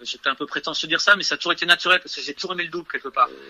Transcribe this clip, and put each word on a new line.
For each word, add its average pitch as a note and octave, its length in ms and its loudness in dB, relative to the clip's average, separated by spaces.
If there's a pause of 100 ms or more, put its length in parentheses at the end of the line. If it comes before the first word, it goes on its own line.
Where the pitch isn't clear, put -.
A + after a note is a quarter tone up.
j'étais B2+ 260 -6
un C3+ 60 2
peu C#3+ 120 -4
prétentieux D3+ 400 -4
de D#3 60 -2
dire E3 80 2
ça, G3+ 140 6
mais F3+ 100 2
ça D3+ 100 0
a - 20 0
toujours E3+ 160 -2
été E3+ 140 -2
naturel F3 340 4
parce - 140 -10
que G#3 80 -8
j'ai - 100 -6
toujours F#3 200 -6
aimé F3 120 -4
le E3 60 -8
double E3+ 200 -6
quelque C3+ 180 -6
part. C3 200 2 (220)